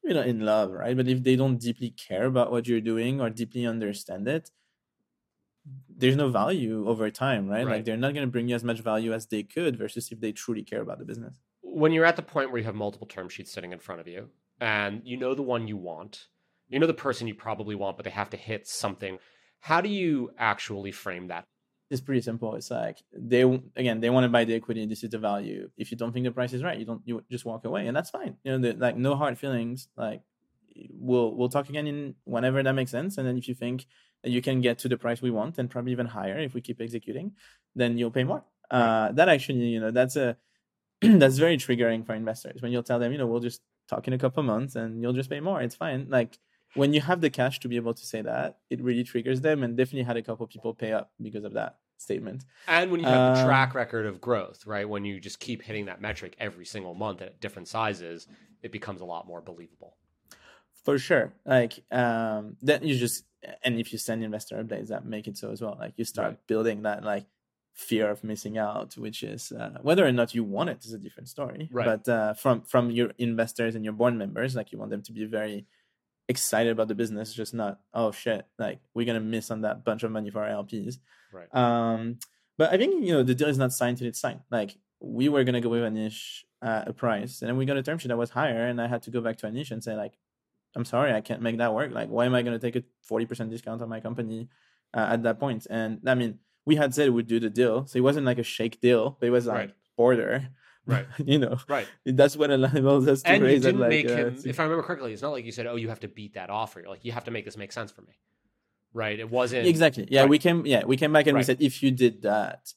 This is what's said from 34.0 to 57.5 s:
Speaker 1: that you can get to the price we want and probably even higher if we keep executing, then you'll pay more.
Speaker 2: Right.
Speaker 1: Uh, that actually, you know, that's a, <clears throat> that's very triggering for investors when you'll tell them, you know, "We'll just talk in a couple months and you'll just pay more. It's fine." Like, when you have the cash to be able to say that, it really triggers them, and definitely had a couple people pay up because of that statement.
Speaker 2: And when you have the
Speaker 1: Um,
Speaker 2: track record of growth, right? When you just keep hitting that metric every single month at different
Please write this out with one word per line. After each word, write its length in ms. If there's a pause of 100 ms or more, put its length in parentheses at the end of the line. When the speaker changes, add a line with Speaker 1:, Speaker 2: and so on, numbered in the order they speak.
Speaker 1:
that 80
you 100
can 200
get 180
to 100
the 80
price 240
we 100
want 280
and 100
probably 220
even 160
higher 320
if 140
we 80
keep 200
executing, 540 (400)
then 220
you'll 140
pay 120
more. 200 (300)
Speaker 2:
Right. 200 (120)
Speaker 1:
Uh, 80
that 160
actually, 380
you 120
know, 120
that's 240
a, 220 (360)
<clears throat> 280
that's 360
very 200
triggering 480
for 100
investors 460
when 100
you'll 120
tell 160
them, 120
you 60
know, 100
"We'll 140
just 200 (260)
talk 200
in 60
a 40
couple 260
months 320
and 260
you'll 120
just 160
pay 100
more. 220
It's 140
fine." 340
Like, 300 (340)
when 200
you 80
have 200
the 80
cash 320
to 60
be 80
able 180
to 120
say 160
that, 380 (100)
it 120
really 220
triggers 380
them, 220
and 140
definitely 260
had 140
a 60
couple 240
people 260
pay 200
up 280
because 220
of 100
that 260 (180)
statement. 480 (220)
Speaker 2:
And 240
when 80
you 80
have 180
the 60
Speaker 1:
Um, 140
Speaker 2:
track 300
record 300
of 140
growth, 460
right? 220
When 180
you 140
just 200
keep 220
hitting 240
that 160
metric 380
every 260
single 300
month 260
at 180
different 280